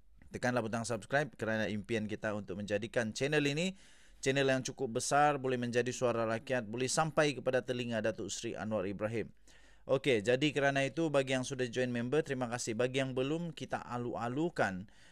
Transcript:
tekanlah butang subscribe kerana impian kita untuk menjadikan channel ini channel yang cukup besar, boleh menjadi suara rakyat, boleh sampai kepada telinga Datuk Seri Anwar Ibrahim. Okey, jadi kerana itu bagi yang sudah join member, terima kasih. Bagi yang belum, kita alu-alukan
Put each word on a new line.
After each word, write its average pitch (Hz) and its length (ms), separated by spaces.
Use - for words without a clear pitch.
tekanlah 123 320
butang 113 160
subscribe 123 560
kerana 110 320
impian 107 400
kita 107 240
untuk 98 240
menjadikan 104 560
channel 147 320
ini 170 320
channel 135 320
yang 131 160
cukup 127 320
besar, 143 400
boleh 127 240
menjadi 120 320
suara 117 320
rakyat, 113 400
boleh 123 240
sampai 151 480
kepada 127 240
telinga 120 400
Datuk 107 320
Seri - 240
Anwar 101 320
Ibrahim. 104 400
Okey, 127 400
jadi 135 240
kerana 139 400
itu 160 160
bagi 135 320
yang 127 80
sudah 127 240
join 123 200
member, 123 360
terima 127 240
kasih. 120 240
Bagi 127 240
yang 131 160
belum, 151 400
kita 123 240
alu-alukan 120 1080